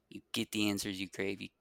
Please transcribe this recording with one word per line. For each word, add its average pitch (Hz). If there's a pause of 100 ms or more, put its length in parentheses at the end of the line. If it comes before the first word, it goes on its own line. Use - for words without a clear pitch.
You - (100)
get 113
the 104
answers 101
you 98
crave, 98
you 98 (120)